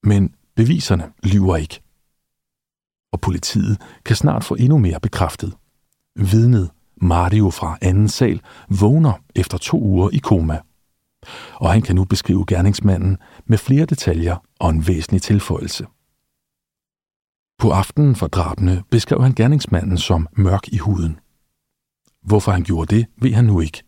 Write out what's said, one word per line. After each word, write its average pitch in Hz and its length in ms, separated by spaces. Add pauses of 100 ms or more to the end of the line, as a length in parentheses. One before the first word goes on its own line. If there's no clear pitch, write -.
Men 101 320 (200)
beviserne 92 560 (120)
lyver 95 340
ikke. 78 240 (1300)
Og - 100
politiet 101 600 (240)
kan 113 100
snart - 280
få - 120
endnu 139 220
mere 87 220
bekræftet. - 540 (640)
Vidnet 104 560 (300)
Mario 90 480
fra 80 320
anden 98 280
sal 110 320 (280)
vågner 113 440 (220)
efter 92 220
to 160 240
uger 95 320
i 156 40
koma. 80 420 (920)
Og - 180
han 107 100
kan 90 140
nu 92 100
beskrive 92 420
gerningsmanden 95 720 (280)
med 113 120
flere 143 280
detaljer 85 500 (240)
og 90 100
en 80 180
væsentlig 90 340
tilføjelse. - 640 (1700)
På 107 120
aftenen 127 440
for 85 120
drabene 90 640
beskrev 120 320
han 131 100
gerningsmanden 107 640
som 82 300 (100)
mørk 95 300
i - 100
huden. 82 420 (1000)
Hvorfor 104 300
han 90 120
gjorde 82 320
det, 117 120 (140)
ved 127 120
han 120 120
nu 101 140
ikke. 80 280